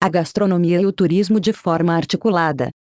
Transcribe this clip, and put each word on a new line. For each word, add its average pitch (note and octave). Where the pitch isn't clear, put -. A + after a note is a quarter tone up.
a F#3+
gastronomia F3
e G3
o G3
turismo F#3+
de G3+
forma E3+
articulada, E3